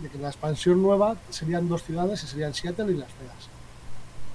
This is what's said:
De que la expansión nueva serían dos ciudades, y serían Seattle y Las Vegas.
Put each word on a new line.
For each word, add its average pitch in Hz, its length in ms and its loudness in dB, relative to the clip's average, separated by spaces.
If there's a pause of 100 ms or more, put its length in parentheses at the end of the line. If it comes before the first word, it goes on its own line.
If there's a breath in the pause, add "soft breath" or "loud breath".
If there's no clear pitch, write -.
De 156 80 -8
que 143 100 -12
la 143 100 -6
expansión 170 540 4
nueva 202 340 6 (140)
serían 170 380 0
dos 165 160 0
ciudades, 175 400 -2
y - 20 -10
serían 143 280 -4
Seattle 185 380 -2
y 170 40 0
Las 139 140 -6 (100)
Vegas. - 280 -16 (880)